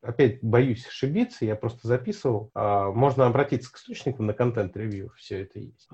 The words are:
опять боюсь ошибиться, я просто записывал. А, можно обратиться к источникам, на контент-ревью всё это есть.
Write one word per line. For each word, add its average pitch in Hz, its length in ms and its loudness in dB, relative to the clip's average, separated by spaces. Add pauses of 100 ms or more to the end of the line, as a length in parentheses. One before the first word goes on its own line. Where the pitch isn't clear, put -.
опять 120 400 2
боюсь 120 440 2
ошибиться, 160 580 -2
я 107 120 0
просто 113 320 -6
записывал. 117 640 -2
А, 101 380 2
можно 127 340 4
обратиться 127 460 0
к - 40 -20
источникам, 131 500 -6
на 104 60 0
контент-ревью 107 840 -2
всё 98 260 -10
это - 160 -14
есть. - 360 -18